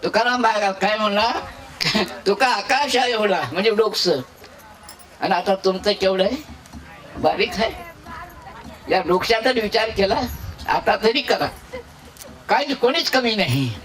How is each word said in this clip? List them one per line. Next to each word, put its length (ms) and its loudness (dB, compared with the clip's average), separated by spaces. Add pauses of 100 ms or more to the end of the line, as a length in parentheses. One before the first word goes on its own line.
तुकाराम 380 2
बागा 300 2
काय 260 0
म्हणला, 340 0 (960)
"तुका 200 4
आकाश 480 2
आहे 160 2
एवढा", 300 2 (100)
म्हणजे 200 2
डोकं, 500 2 (1000)
आणि 120 2
आता 220 2
तुमचं 360 0
केवढं 320 2
आहे, 120 0 (800)
बारीक 320 2
आहे. 220 -2 (1200)
या 160 2
डोक्याचा 440 2
विचार 380 0
केला, 320 2 (460)
आता 280 2
तरी 260 2
करा. 260 0 (1000)
काही 240 2
कोणीच 360 0
कमी 260 2
नाही. 380 0 (120)